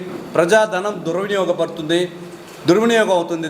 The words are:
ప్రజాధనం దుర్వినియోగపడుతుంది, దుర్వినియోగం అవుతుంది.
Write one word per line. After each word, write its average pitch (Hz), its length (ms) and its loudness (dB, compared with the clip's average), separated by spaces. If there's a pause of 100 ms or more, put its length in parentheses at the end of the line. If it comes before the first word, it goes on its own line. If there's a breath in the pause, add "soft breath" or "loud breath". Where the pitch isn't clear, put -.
(360)
ప్రజాధనం 196 580 2 (140)
దుర్వినియోగపడుతుంది, 170 920 -2 (680)
దుర్వినియోగం 220 520 4
అవుతుంది. 165 300 -4